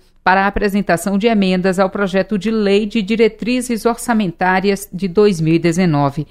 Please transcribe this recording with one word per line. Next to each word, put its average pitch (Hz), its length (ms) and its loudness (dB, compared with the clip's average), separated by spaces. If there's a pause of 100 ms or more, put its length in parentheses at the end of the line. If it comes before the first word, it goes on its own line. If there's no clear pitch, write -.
(220)
para 190 200 2
a 196 40 2
apresentação 202 680 -2
de 202 100 0
emendas 185 520 2
ao 190 100 2
projeto 196 480 -2
de 208 140 -2
lei 208 340 2
de 220 180 -4
diretrizes 226 840 -2
orçamentárias 196 1040 -2
de 185 160 -4
dois 202 320 2
mil 160 140 2
e 170 40 4
dezenove. 156 720 0